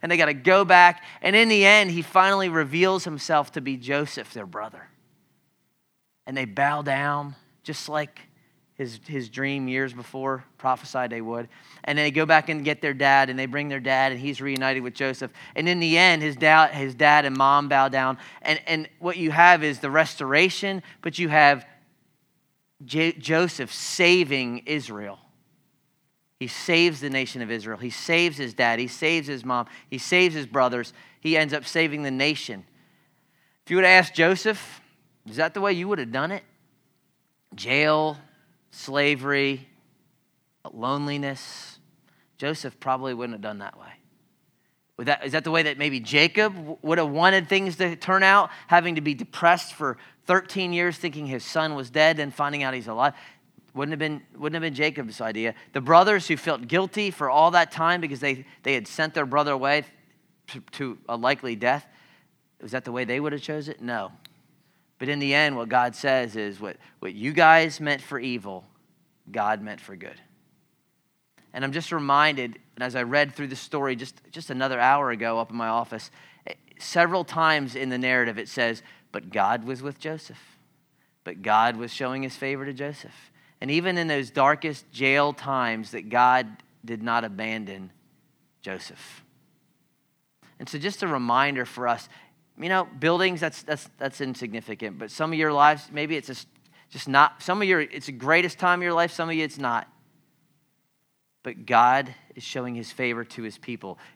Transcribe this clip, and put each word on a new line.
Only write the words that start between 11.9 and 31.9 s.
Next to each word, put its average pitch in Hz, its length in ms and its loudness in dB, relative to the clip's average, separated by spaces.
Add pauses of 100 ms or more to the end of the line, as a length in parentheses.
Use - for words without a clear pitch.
they 151 140 2
go 151 160 2
back 156 240 6
and 156 120 -4
get 147 200 -2
their 147 100 -2
dad, 139 380 4
and 127 80 -6
they 131 80 -4
bring 143 240 -6
their 135 100 -6
dad, 131 320 0
and 123 80 -8
he's 135 220 -6
reunited 135 400 -2
with 120 100 -8
Joseph. 131 400 -6 (220)
And 156 120 -2
in 175 140 0
the 165 160 2
end, 175 240 6
his 151 160 -2
dad, 156 380 8
his 139 200 -4
dad 147 300 6
and 135 100 -2
mom 139 360 4
bow 135 180 4
down. 131 300 -2 (240)
And, 156 240 0
and 156 220 -2 (100)
what 170 180 -6
you 165 140 -2
have 170 340 8
is 139 140 0
the 139 120 -4
restoration, 160 920 0 (180)
but - 180 -8
you 170 120 -2
have 143 340 6 (1200)
J-, 156 280 0
Joseph 156 600 -2
saving 143 920 0
Israel. 104 540 -8 (1160)
He 127 100 -10
saves 165 520 0
the 143 80 -6
nation 131 320 -6
of 110 100 -8
Israel. 110 280 -8
He 120 120 -10
saves 170 460 0
his 131 160 -8
dad. 117 260 0
He 123 100 -4
saves 160 380 -2
his 135 160 -10
mom. 123 260 -4 (200)
He 135 100 -10
saves 180 360 2
his 143 120 -6
brothers. 123 460 -2 (280)
He 160 180 0
ends 147 160 0
up 143 100 -6
saving 151 380 -2